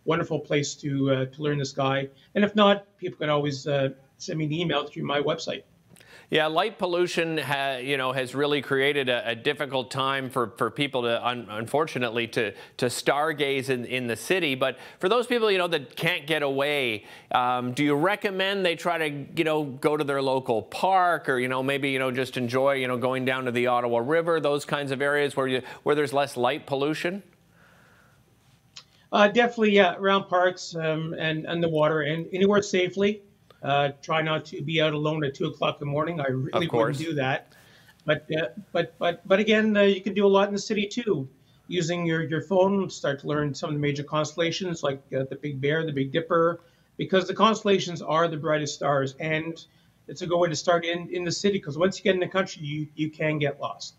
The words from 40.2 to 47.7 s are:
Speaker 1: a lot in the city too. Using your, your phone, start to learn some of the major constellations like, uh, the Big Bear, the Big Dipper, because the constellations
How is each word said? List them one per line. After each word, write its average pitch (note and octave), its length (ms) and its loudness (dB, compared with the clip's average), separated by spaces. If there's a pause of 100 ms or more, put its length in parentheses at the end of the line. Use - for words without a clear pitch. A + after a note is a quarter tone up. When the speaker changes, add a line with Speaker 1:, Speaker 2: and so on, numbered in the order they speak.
Speaker 1:
a G3+ 40 6
lot G3 180 6
in G3+ 60 -4
the G3 80 -2
city G3+ 260 -2
too. F3 400 -2 (400)
Using E3+ 380 -2
your, E3 180 0
your D#3 180 -2
phone, F#3+ 480 2
start C#3 300 -4
to - 80 -12
learn D3 260 0
some D#3 180 -6
of - 20 -2
the D3 80 -2
major C#3+ 200 0
constellations E3 800 -2
like, C3+ 200 -2 (120)
uh, C3+ 160 0
the C3+ 60 -10
Big C#3 240 -8
Bear, D3+ 260 2
the D#3+ 60 -4
Big C3+ 220 -2
Dipper, E3 480 2 (340)
because F#3 320 2
the F#3+ 60 -2
constellations G3 680 2